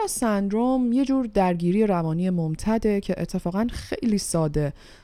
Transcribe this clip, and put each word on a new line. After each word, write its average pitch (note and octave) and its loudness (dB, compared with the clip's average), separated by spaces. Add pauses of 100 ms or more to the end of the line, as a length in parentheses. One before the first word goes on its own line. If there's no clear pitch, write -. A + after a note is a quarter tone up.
از G4 -4
سندروم A3+ 0
یه C4 2
جور C4+ 0
درگیری F#3 2
روانی E3+ 0
ممتده G3 0
که F3+ -4
اتفاقاً F#3 -2
خیلی A3+ -2
ساده D3+ 0 (300)